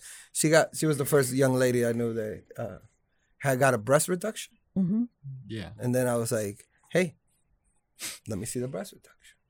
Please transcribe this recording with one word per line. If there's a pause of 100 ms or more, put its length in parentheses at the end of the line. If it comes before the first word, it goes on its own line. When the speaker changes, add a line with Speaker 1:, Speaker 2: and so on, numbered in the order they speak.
(320)
Speaker 1:
She
got,
she
was
the
first
young
lady
I
knew
that, (120)
uh, (640)
had
got
a
breast
reduction. (240)
Speaker 2:
Mm-hmm. (440)
Speaker 3:
Yeah. (100)
Speaker 1:
And
then
I
was
like, (220)
"Hey, (1120)
let
me
see
the
breast
reduction." (120)